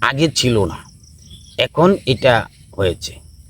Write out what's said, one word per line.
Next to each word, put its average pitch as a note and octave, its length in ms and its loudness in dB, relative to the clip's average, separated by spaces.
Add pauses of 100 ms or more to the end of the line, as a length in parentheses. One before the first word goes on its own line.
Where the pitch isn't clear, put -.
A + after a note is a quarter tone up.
আগে C3+ 340 0
ছিল A#2 300 0
না, E2 140 -6 (800)
এখন D3 380 2 (100)
এটা B2+ 400 2 (300)
হয়েছে। F2+ 360 -4 (380)